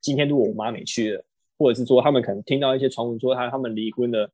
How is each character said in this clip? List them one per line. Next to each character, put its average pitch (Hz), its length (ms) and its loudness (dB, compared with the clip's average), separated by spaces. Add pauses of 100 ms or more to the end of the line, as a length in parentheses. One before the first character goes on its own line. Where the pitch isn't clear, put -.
今 139 140 -2
天 143 140 2
如 143 80 2
果 117 100 4
我 110 60 -2
妈 107 180 -6
没 110 120 -10
去 107 300 -2
了， - 120 -10 (320)
或 135 160 4
者 117 60 -4
是 123 60 -2
说 123 160 6
他 147 100 4
们 131 100 4
可 110 100 -4
能 101 120 -6
听 135 160 -2
到 135 160 0
一 131 40 -2
些 135 80 0
传 120 200 -4
闻 117 120 -6
说 127 140 0
他， 123 160 -2
他 131 80 -6
们 123 180 -4
离 107 160 -4
婚 120 200 -2
了 107 220 -2